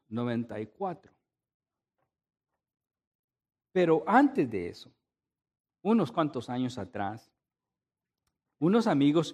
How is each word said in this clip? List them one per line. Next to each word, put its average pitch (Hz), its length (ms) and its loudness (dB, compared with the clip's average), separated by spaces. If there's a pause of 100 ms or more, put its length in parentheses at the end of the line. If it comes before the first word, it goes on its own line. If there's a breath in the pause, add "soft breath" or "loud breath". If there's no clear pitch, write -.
noventa 117 540 -6
y 110 60 -10
cuatro. 180 440 -10 (2500)
Pero 165 340 2
antes 226 420 4
de 92 220 -6
eso, - 240 -20 (880)
unos 208 300 0
cuantos 143 360 -4
años 123 300 -4
atrás, 98 560 -10 (1300)
unos 180 260 2
amigos 151 480 2